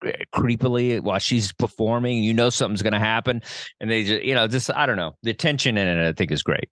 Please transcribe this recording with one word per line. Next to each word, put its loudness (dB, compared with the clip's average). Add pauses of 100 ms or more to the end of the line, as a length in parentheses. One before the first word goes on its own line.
uh, -4 (240)
creepily 0
while 0
she's 0
performing. 0
You 2
know 4
something's -2
gonna 2
happen, 0 (400)
and -4
they 0
just, 0
you 0
know, 4
just, -2
I 0
don't 0
know. -4
The -2
tension 0
in 2
it, 2
I 2
think, -2
is -2
great. -2